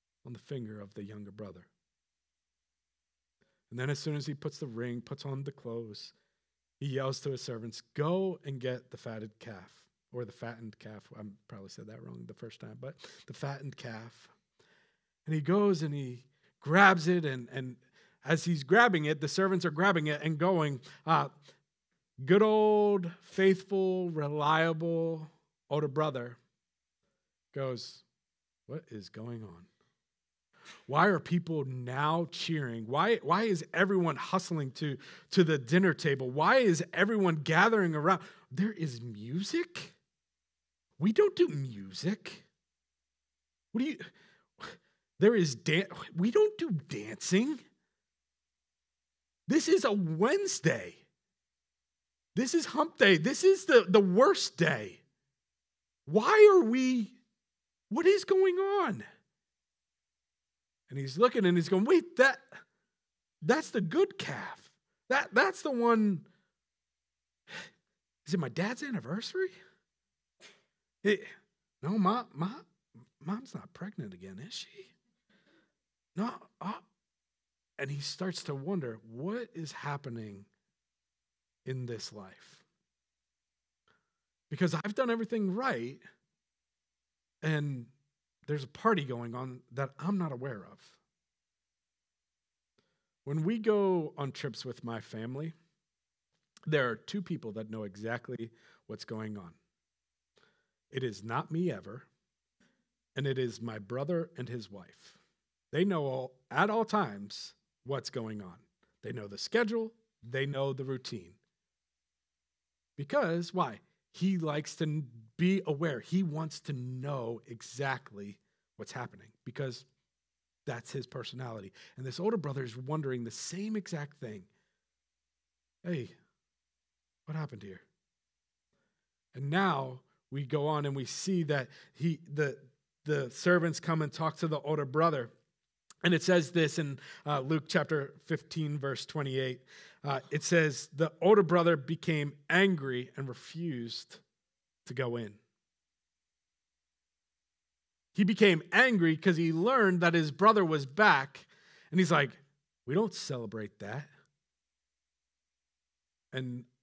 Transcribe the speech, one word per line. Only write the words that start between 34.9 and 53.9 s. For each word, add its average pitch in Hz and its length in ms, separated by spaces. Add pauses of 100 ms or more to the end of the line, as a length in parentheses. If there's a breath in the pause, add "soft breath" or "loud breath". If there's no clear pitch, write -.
to 190 120
the 156 140
dinner 160 360
table? 131 360
Why 160 280
is 185 260 (100)
everyone 202 420
gathering 170 600
around? 180 260 (300 loud breath)
There 196 220
is 135 280
music? 120 920 (1080)
We 196 140
don't 403 220
do 339 120
music. 131 960 (1300)
What 233 120
do 302 80
you, - 60 (1200 loud breath)
there 214 160
is 160 200
dan-, 160 320 (280)
we 190 160
don't 427 260
do 330 140
dancing. 208 920 (1900)
This 311 220
is 294 160
a 233 60
Wednesday. 180 1040 (1400)
This 254 180
is 330 140
hump 320 300
day. 196 200
This 254 260
is 381 220
the, 240 240
the 196 100